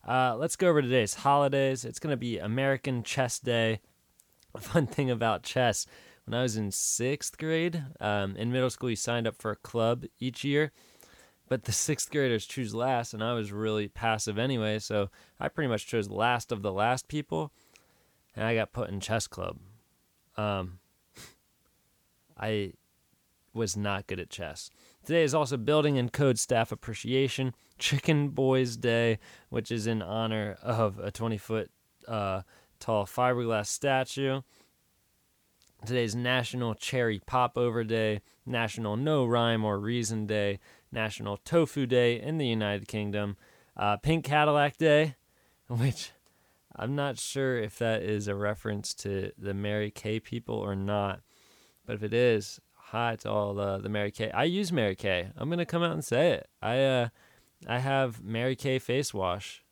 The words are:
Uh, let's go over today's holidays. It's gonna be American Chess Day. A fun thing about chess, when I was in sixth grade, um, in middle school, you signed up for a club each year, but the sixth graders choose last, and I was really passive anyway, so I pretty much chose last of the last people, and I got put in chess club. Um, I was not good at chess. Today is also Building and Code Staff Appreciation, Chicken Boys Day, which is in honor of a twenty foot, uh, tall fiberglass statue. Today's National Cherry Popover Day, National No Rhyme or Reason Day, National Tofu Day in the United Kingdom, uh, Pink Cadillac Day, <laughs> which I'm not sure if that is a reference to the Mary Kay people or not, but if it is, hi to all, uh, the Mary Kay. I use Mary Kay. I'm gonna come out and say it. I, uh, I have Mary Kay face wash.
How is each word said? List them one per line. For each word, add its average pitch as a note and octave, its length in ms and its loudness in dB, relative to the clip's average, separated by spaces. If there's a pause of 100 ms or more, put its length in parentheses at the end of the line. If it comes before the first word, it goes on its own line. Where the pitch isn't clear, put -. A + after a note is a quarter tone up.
Uh, B2+ 300 4
let's D#3 180 -2
go F#3 140 4
over D3+ 120 6
today's A#2+ 340 4
holidays. C#3 680 4
It's - 140 -10
gonna D3 180 -2
be A#2 200 -4
American B2+ 680 0
Chess - 360 -2
Day. A2+ 400 2 (760)
A - 40 -10
fun D3+ 280 0
thing C3+ 220 0
about A2+ 340 0
chess, A#2+ 420 2 (400)
when A2 80 -6
I A#2+ 80 0
was A2+ 160 0
in G2+ 140 -2
sixth - 680 -2
grade, D#3+ 460 0 (160)
um, G2+ 360 0
in A#2 160 -2
middle B2+ 180 2
school, B2+ 200 -4
you A2+ 60 0
signed A#2 320 -2
up G#2 80 -4
for A2 160 -4
a G2+ 40 -4
club A#2 500 0 (140)
each B2 240 -6
year, C#3+ 280 2 (760)
but C3 160 -2
the - 80 -4
sixth - 400 -2
graders C3 340 2
choose A2+ 280 -6
last, A#2+ 400 0
and A2 100 -4
I A#2+ 100 0
was G#2+ 180 -4
really G#2+ 360 0
passive A2 500 0
anyway, A2 420 0
so G#2 300 0 (300)
I C#3 100 -2
pretty D3+ 180 -2
much A2+ 200 0
chose G#2 220 -2
last A2+ 420 0
of G#2 100 -4
the G2+ 100 -2
last A2+ 360 0
people, D3+ 440 -4 (840)
and G#2+ 100 -4
I A#2 100 0
got A2 180 -2
put A#2+ 160 -4
in G2 100 -6
chess A2 280 -2
club. - 320 -8 (760)
Um, F#2+ 420 -2 (1600)
I G#2 360 -2 (800)
was A2 240 -2
not G2+ 300 -2
good F#2 120 -6
at E2+ 100 -10
chess. - 400 -10 (360)
Today E3 180 4
is C#3+ 120 2
also C#3 220 0
Building D3 400 4
and B2 140 0
Code C3+ 280 4
Staff A2+ 320 2
Appreciation, B2 840 -2 (240)
Chicken C#3+ 520 2
Boys C3 480 2
Day, A#2 420 2 (300)
which A2+ 220 -4
is A2+ 140 -2
in A2+ 160 0
honor G#2+ 600 -2
of A2 380 0
a G2 120 -6
twenty A2 260 -2
foot, A2 320 -4 (380)
uh, G2 340 -2 (380)
tall G#2+ 260 0
fiberglass A#2+ 600 0
statue. C3+ 760 -2 (1400)
Today's A#2 300 -2
National B2 600 0
Cherry A#2 440 -2
Popover A#2+ 640 0
Day, A2 380 0 (240)
National A#2 500 -2
No C#3+ 300 2
Rhyme A#2 400 2
or G#2 120 0
Reason A2 480 -2
Day, G2+ 340 0 (340)
National G#2+ 420 -4
Tofu D3 500 2
Day A#2+ 360 4
in D3+ 160 -4
the C#3+ 100 0
United G#2 400 0
Kingdom, G#2 480 -2 (400)
uh, G#2 220 0
Pink D#3 260 0
Cadillac D3 540 4
Day, D3+ 380 4 (260)
<laughs> - 260 -20
which A#2+ 440 -2 (640)
I'm B2 220 -4
not C#3+ 240 -2
sure C3 380 -2
if G#2 220 -4
that A2+ 220 2
is G#2 280 -2
a G2+ 60 0
reference G#2 600 -4
to G2 420 -4
the G2 160 -6
Mary G#2 380 -2
Kay A2 300 -4
people A2+ 340 -6
or G2+ 180 -2
not, G2 460 0 (640)
but A2+ 100 -6
if G#2 80 -6
it G#2+ 100 -4
is, A#2 480 2 (140)
hi A#2 420 -4
to G#2+ 120 -8
all, G2+ 300 0
uh, G2 200 0
the G2+ 100 -6
Mary G#2 220 -2
Kay. A2 200 -4
I A#2+ 140 2
use F3+ 260 0
Mary G#2+ 240 2
Kay. F#2+ 400 0
I'm B2+ 140 -6
gonna F3 160 -2
come E3+ 180 0
out E3+ 80 0
and D#3 140 -4
say D3 260 4
it. E2 160 -4 (140)
I, A#2 180 0
uh, C3 280 4 (600)
I A#2+ 120 -2
have C3 440 0
Mary A#2 320 -2
Kay C3 240 0
face C3 340 -2
wash. F#2+ 580 -2